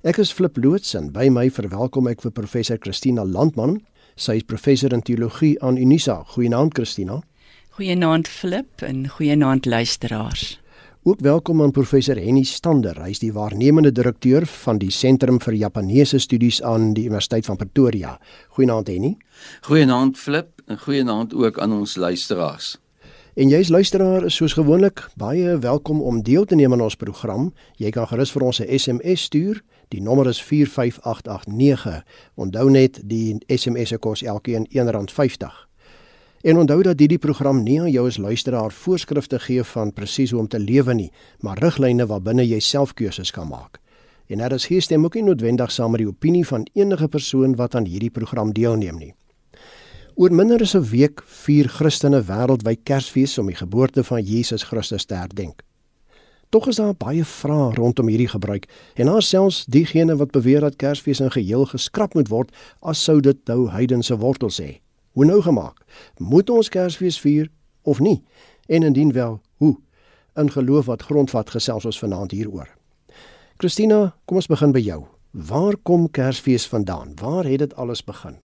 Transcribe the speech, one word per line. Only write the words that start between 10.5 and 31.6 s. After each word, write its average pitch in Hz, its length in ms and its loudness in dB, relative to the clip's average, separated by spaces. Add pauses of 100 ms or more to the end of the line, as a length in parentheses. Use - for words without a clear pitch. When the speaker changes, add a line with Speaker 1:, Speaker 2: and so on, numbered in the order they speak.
Speaker 1:
Ook 190 160 2
welkom 156 420 2
aan 139 100 4
professor 135 420 2
Henny 120 300 2
Stander. 131 580 -2
Hy 92 80 -10
is 104 80 -8
die 110 140 -4
waarnemende 120 600 4
direkteur 127 540 2
van - 320 -4
die 95 120 -2
Sentrum 127 500 2
vir 113 140 -4
Japaneese 107 640 2
Studies 120 440 0
aan 113 320 0
die 110 100 -2
Universiteit 107 420 -4
van 95 100 -4
Pretoria. 104 640 0 (280)
Goeienaand, 113 380 0
Henny. 104 300 -4 (440)
Speaker 3:
Goeienaand, 135 580 4
Flip, 156 480 -6
en 104 120 -10
goeienaand 117 560 -2
ook 113 240 0
aan 107 140 0
ons 104 240 -4
luisteraars. 87 840 -4 (560)
Speaker 1:
En 135 140 4
jy 147 120 6
as 185 80 2
luisteraar 185 560 2
is 165 100 -2
soos 160 180 0
gewoonlik 170 640 2
baie 165 420 -2
welkom 147 420 -2
om 120 220 -2
deel 143 220 2
te 185 100 0
neem 135 180 6
aan 120 80 2
ons 110 160 -2
program. 110 560 -6 (240)
Jy 107 140 -4
kan 113 160 -4
gerus 127 240 -2
vir 139 120 -4
ons 127 180 0
'n 117 180 -2
S - 80 -2
M 120 160 -2
S 180 200 0
stuur. 196 380 -2 (280)
Die 98 120 -10
nommer 127 280 2
is 117 140 -4
vier 147 260 2
vyf 120 320 -4
agt 117 280 -8
agt - 200 -12
nege. 113 560 0 (300)